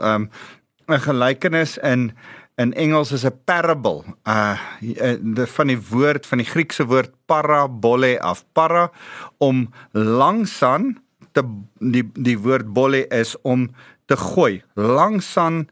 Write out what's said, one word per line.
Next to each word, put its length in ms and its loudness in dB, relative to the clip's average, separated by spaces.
Um, 240 0
'n 140 2
gelykenis 760 0
in, 340 0
in 160 0
Engels 380 0
is 140 -2
'n 80 0
parable. 580 0
Uh, 300 0
uh, 380 -2
de-, 280 -2
van 200 0
die 220 0
woord, 360 0
van 120 -2
die 100 -2
Griekse 380 -2
woord 260 2
parabole 960 2
af. 320 -4
Para, 380 2
om 360 0
langs 720 0
aan 340 0
te, 100 0
die, 340 0
die 240 0
woord 360 -2
bole 340 2
is 340 -2
om 280 0
te 120 2
gooi, 440 0
langs 640 0
aan 340 -2